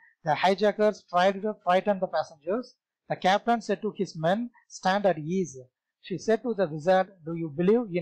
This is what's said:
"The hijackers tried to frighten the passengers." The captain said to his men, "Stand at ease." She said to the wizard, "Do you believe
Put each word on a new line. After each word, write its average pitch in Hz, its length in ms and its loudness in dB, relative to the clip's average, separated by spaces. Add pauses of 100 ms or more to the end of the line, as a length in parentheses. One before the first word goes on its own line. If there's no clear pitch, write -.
(240)
"The 156 100 0
hijackers 196 760 2
tried 190 340 2
to 214 120 -4 (100)
frighten 190 340 2
the 185 80 -4
passengers." 160 680 -6 (320)
The 151 80 -4
captain 208 440 0
said 202 220 -4
to 208 140 -4
his 180 180 -6
men, 190 360 -2 (180)
"Stand 196 380 -2
at 170 120 2
ease." 156 400 -4 (440)
She 175 160 -8
said 220 260 0
to 233 100 -2
the 185 140 0
wizard, 185 440 0 (120)
"Do 165 100 -8
you 165 140 -6
believe 180 540 2